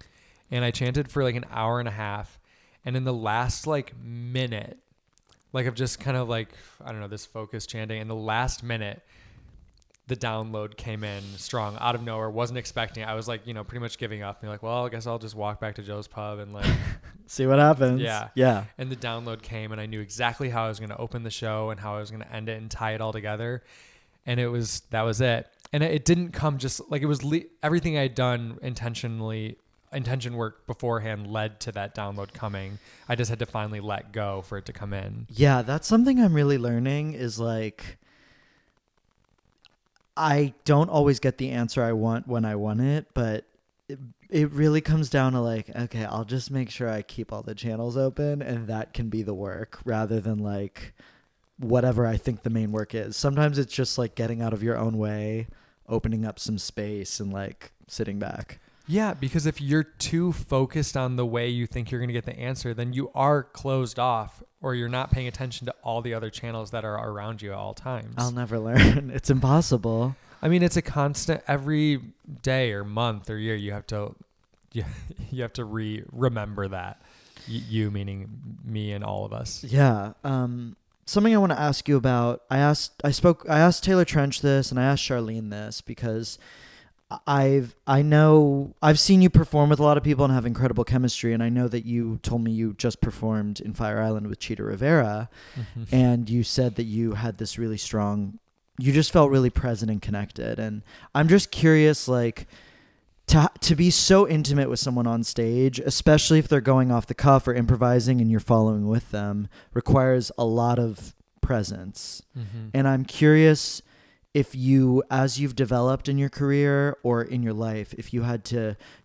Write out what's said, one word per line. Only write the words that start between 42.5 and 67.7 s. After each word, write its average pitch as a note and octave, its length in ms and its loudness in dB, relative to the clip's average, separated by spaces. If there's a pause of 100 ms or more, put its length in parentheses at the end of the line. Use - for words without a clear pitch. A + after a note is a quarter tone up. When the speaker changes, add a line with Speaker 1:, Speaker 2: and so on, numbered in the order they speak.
Speaker 2:
want G#2+ 240 -2
it, C#3+ 340 0
but A2+ 300 -2 (460)
it, C#3 100 -12 (300)
it D3+ 220 2
really D3+ 280 4
comes D#3 300 0
down C3 240 2
to, B2+ 80 0
like, A2+ 340 -4
okay, A#2 300 -6
I'll G#2+ 180 -6
just B2 280 -6
make C3 180 -4
sure A#2+ 200 -6
I G#2+ 120 -4
keep - 320 -12
all G#2+ 80 -8
the A2+ 120 -12
channels A#2 440 -6
open C#3+ 440 -2
and A#2+ 260 -6
that A2 260 -8
can A#2 160 -4
be A2 140 -4
the G2+ 100 -6
work G2 500 -10
rather A2 380 -2
than, G#2+ 180 -4
like, G2+ 540 -8 (640)
whatever B2 480 2
I A2+ 100 0
think A2 280 -4
the A#2+ 60 -4
main A2 220 0
work G#2+ 240 -4
is. G#2+ 220 -6
Sometimes C#3+ 420 2
it's C3 140 -4
just, - 240 -2
like, A#2+ 180 -4
getting A#2 260 -4
out A2+ 120 -2
of G#2 100 -4
your A#2 140 0
own A2+ 200 -2
way, G#2+ 500 -4 (400)
opening A2 380 -2
up G#2 140 -8
some G#2+ 180 -4
space G#2 600 -8
and, G2+ 140 -6
like, - 400 -10 (140)
sitting G2+ 300 -6
back. - 420 -10 (280)
Speaker 1:
Yeah, G3+ 280 0
because C#3 300 -4
if D#3 140 -2
you're D3 240 0
too E3+ 480 -2
focused C#3 640 -2
on B2+ 200 -2
the B2 100 -2
way A#2 240 -2
you A#2+ 160 -2
think A#2 260 -8
you're B2 80 -4
gonna A#2+ 140 -4
get A#2 120 -4
the - 120 -10
answer, B2+ 360 -6
then A#2+ 200 -6
you C3+ 220 -4
are C#3 280 4
closed C3 560 -4
off A#2 440 -2 (180)
or B2+ 140 -4
you're A#2+ 140 -4
not B2+ 220 -4
paying B2+ 160 0
attention A#2+ 380 -8
to B2 180 -6
all A#2 180 -4
the A#2 120 -6
other A2 160 -6
channels A2+ 420 -10
that A2 140 -6
are A2 240 -6
around G#2 320 -10
you G2+ 100 -10
at G2 60 -10
all G2+ 160 -10